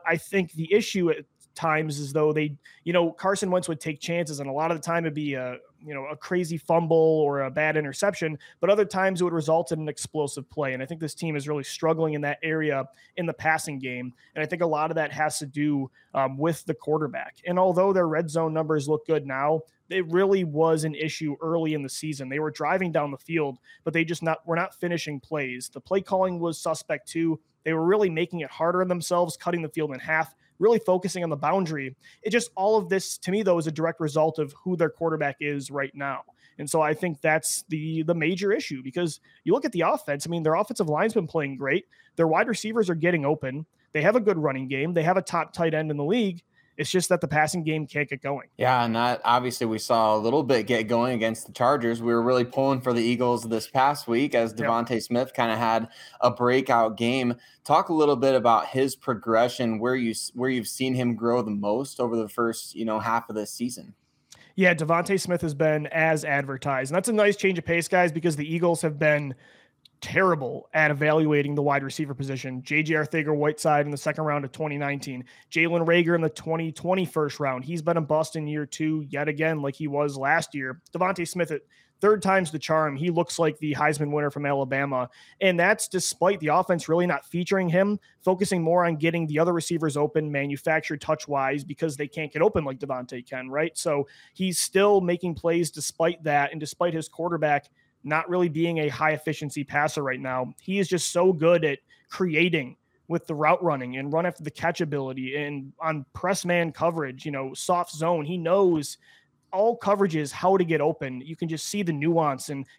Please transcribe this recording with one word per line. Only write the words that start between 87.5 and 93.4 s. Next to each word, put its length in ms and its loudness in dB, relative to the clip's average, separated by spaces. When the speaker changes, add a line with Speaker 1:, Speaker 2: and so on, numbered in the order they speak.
Speaker 1:
him, 280 2
focusing 400 2
more 240 4
on 120 0
getting 280 0
the 140 -2
other 140 4
receivers 420 0
open, 360 0
manufactured 680 -2
touch-wise, 640 -2
because 320 -6
they 140 -6
can't 240 -8
get 80 0
open 240 2
like 140 -6
DeVonta 480 -8
can, 220 -10